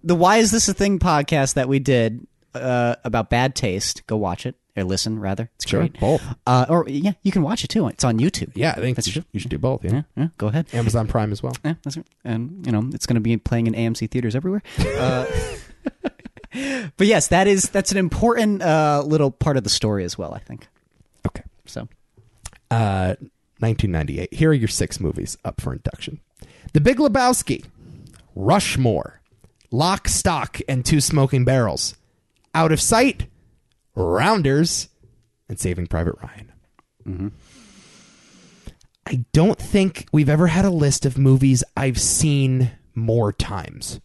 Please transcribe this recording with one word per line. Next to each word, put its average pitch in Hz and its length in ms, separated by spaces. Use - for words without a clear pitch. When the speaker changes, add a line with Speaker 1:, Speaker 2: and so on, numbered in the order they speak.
Speaker 1:
the 170 120
Why 185 220
Is 226 140
This 220 180
a 190 40
Thing 202 260
podcast 147 560
that 127 120
we 139 120
did, 120 460
uh, 123 500
about 113 260
bad 127 260
taste, - 520
go 110 100
watch 90 280
it. 127 100
Or 98 80
listen, 107 340
rather. 98 360
It's - 120
Speaker 2:
Sure, - 140
Speaker 1:
great. - 180
Speaker 2:
both. 131 240
Speaker 1:
Uh, 127 220
or, 165 180
yeah, 147 240
you 196 100
can 190 80
watch 175 240
it, - 20
too. 214 200
It's - 180
on 113 140
YouTube. - 360
Speaker 2:
Yeah, 160 160
I - 80
think 120 160
Speaker 1:
That's - 100
Speaker 2:
you - 80
should, 160 100
Speaker 1:
true. - 100
Speaker 2:
you 101 80
should 127 100
do - 60
both, 127 260
yeah. 87 80
Speaker 1:
Yeah, 135 100
yeah, 151 120
go 107 100
ahead. 147 240
Speaker 2:
Amazon 113 360
Prime 107 260
as 101 100
well. 127 80
Speaker 1:
Yeah, 151 80
that's 147 140
right. - 80
And, 127 420
you 123 60
know, 110 220
it's - 120
gonna 120 140
be 117 160
playing 117 320
in 110 80
A 113 40
M 113 160
C 113 120
theaters 120 280
everywhere. 185 280
Speaker 2:
<laughs> 139 200
Speaker 1:
Uh, 127 280
<laughs> 262 420
but 190 120
yes, 208 200
that 190 200
is, 196 220
that's 196 220
an 196 60
important, 208 640
uh, 156 440
little 151 260
part 143 260
of 107 80
the - 40
story 101 360
as 85 120
well, 82 160
I - 60
think. - 280
Speaker 2:
Okay. - 160
Speaker 1:
So. 113 240
Speaker 2:
Uh, 98 460
nineteen 110 320
ninety-eight. 78 420
Here 160 180
are - 20
your 113 160
six - 320
movies - 420
up - 160
for - 140
induction. - 480
The 156 100
Big 226 160
Lebowski, 254 680
Rushmore, 117 840
Lock, 170 380
Stock, - 520
and 131 160
Two 151 160
Smoking 135 440
Barrels, 120 500
Out 160 180
of 156 100
Sight, - 460
Rounders, 139 920
and 110 100
Saving 87 280
Private 82 340
Ryan. - 300
Speaker 1:
Mm-hmm. 95 200
Speaker 2:
I 127 280
don't 170 260
think - 520
we've 151 180
ever 156 180
had 170 180
a 202 40
list 151 360
of 131 120
movies 135 460
I've 131 240
seen 131 720
more 113 380
times. - 720